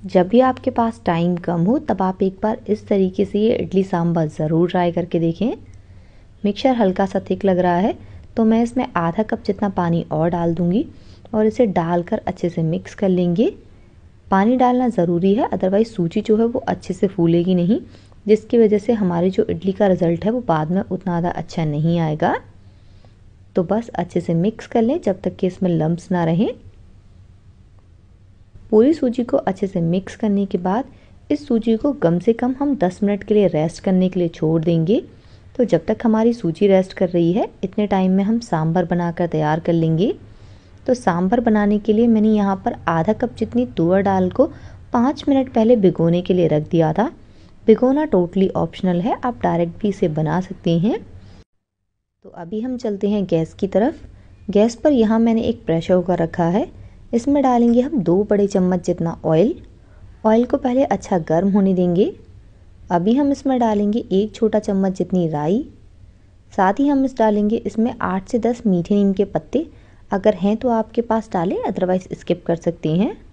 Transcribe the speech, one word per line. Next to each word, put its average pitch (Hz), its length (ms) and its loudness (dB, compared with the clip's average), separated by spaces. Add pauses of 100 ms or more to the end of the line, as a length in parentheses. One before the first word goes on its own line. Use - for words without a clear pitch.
जब 185 220 2
भी 233 120 4
आपके 254 300 0
पास 233 340 -4
टाइम 175 320 0
कम 170 240 -4
हो, 214 200 2
तब 196 220 -4
आप 185 200 -2
एक 190 200 -2
बार 220 160 -2 (100)
इस 208 200 -4
तरीके 190 360 0
से 190 140 -4
ये 220 160 2
इडली 180 300 -2
सांभर 170 440 0
ज़रूर 165 420 0
ट्राई 175 220 0
करके 170 260 -4
देखें। 170 380 -2 (880)
मिक्सचर 208 300 0
हल्का 196 320 2
सा 190 140 -4
थिक 185 240 -6
लग 185 140 2
रहा 180 180 2
है, 220 200 0 (400)
तो 226 80 2
मैं 226 180 4
इसमें 240 240 -2 (100)
आधा 170 260 -2
कप - 220 -4
जितना 202 260 -2
पानी 170 420 -2
और 160 180 0
डाल 170 240 -2
दूँगी 175 300 0 (500)
और 214 120 2
इसे 220 220 2
डालकर 175 580 -2
अच्छे 185 220 -4
से 165 140 -4
मिक्स 170 320 -4
कर 196 140 -2
लेंगे। 180 400 2 (800)
पानी 202 280 2
डालना 247 340 2
ज़रूरी 180 440 2
है, 294 140 -2
otherwise 196 380 0
सूजी 175 340 -2
जो 214 160 2
है 226 100 2
वो 233 140 -2
अच्छे - 340 -6
से 196 140 -2
फूलेगी 170 460 2
नहीं, 180 260 0 (460)
जिसकी 214 320 2
वजह 214 200 4
से 208 160 -2
हमारी 185 360 0
जो - 160 0
इडली 175 260 -4
का 202 140 2
रिजल्ट 170 380 0
है 208 60 0
वो 247 120 -2
बाद 156 280 -2
में 190 120 0
उतना 180 380 -4
ज़्यादा 170 120 -2
अच्छा - 320 -6
नहीं 156 360 0
आएगा। 160 340 0 (1200)
तो 185 80 0
बस 220 260 -4
अच्छे 175 300 -4
से 170 160 -4
मिक्स 202 300 -2
कर 233 160 0
लें 277 180 0
जब 190 200 -4
तक 185 160 -6
कि 190 100 -2
इसमें 180 240 -2
लम्प्स 165 400 -2
ना 175 140 0
रहें। 170 240 0 (2250)
पूरी 226 240 6
सूजी 247 300 -2
को - 140 -4
अच्छे 190 280 -4
से 190 140 -4
मिक्स 175 360 -2
करने 202 300 0
के 196 120 -4
बाद 185 260 -2 (460)
इस 294 160 -4
सूजी 226 300 0
को 285 180 -2
कम 170 240 0
से 202 140 0
कम 247 280 -2
हम 285 160 0
दस - 260 -2
मिनट 202 220 -2
के 214 100 0
लिए 208 140 4
रेस्ट 156 340 -2
करने 185 260 2
के 185 120 -2
लिए 175 100 0
छोड़ 160 320 -2
देंगे। 170 380 2 (560)
तो 254 80 2
जब - 220 0
तक 220 180 -2
हमारी 226 280 2
सूजी 202 340 -2
रेस्ट 190 260 4
कर 185 160 0
रही 170 240 2
है, 233 160 0 (160)
इतने 208 220 -4
टाइम 190 260 2
में 196 120 2
हम 220 160 0
सांभर 165 440 0
बनाकर 175 420 -2
तैयार 156 340 0
कर 170 120 -2
लेंगे। 165 400 2 (720)
तो 262 80 2
सांभर 190 460 0
बनाने 208 380 2
के 208 140 -2
लिए 226 140 4
मैंने 220 220 4
यहाँ 202 280 2
पर 233 200 -6 (120)
आधा 165 240 0
कप - 240 -4
जितनी 233 320 -2
तुअर 185 340 0
दाल 190 280 2
को 269 160 2 (460)
पाँच 247 360 0
मिनट 262 260 0
पहले 233 240 6
भिगोने 175 440 2
के 185 120 0
लिए 175 140 4
रख 151 220 2
दिया 160 220 2
था। 220 180 2 (560)
भिगोना 254 400 4
totally 185 460 0
ऑप्शनल 175 480 -2
है, 240 160 -2
आप 240 260 -6
डायरेक्ट 170 380 -2
भी 214 80 -2
इसे 190 220 -2
बना 156 320 -2
सकते 170 360 -2
हैं। 233 200 0 (1300)
तो 196 60 -20
अभी 175 300 -10
हम 254 180 -6
चलते 208 300 -4
हैं 202 180 0
गैस 160 280 -2
की - 140 -4
तरफ। 233 340 0 (460)
गैस 214 280 4
पर 302 160 2
यहाँ 226 260 4
मैंने 226 260 2
एक - 220 -4
प्रेशर 165 300 2
कुकर 175 220 0
रखा 165 280 -2
है, 208 200 0 (480)
इसमें 277 280 2
डालेंगे 240 380 4
हम 269 220 -2
दो 175 220 2
बड़े 202 220 2
चम्मच 185 400 0
जितना 170 380 -4
ऑयल। 170 300 2 (720)
ऑयल 226 200 4
को 240 140 -2
पहले 262 260 0
अच्छा 196 360 -2
गर्म 170 300 0
होने 190 240 2
देंगे। 180 320 2 (840)
अभी 180 240 2
हम 277 180 2
इसमें 269 260 -2
डालेंगे 208 400 0 (140)
एक 202 220 0
छोटा 214 240 0
चम्मच 190 400 -2
जितनी 180 300 0
राई, 156 320 -2 (920)
साथ 202 280 2
ही 277 80 2
हम 269 160 2
इस 269 140 -4
डालेंगे 214 400 2
इसमें 226 420 -2
आठ 185 280 -4
से 247 100 -2
दस 240 280 -2
मीठे 185 280 2
नीम 202 180 2
के 196 140 0
पत्ते। 247 400 -4 (440)
अगर 202 240 2
हैं 202 220 0
तो 247 140 -4
आपके 226 320 -2
पास 226 300 -4
डालें, 190 300 -2
otherwise 185 520 -2
स्किप - 320 -6
कर 170 100 0
सकते - 340 -4
हैं। 208 260 0 (160)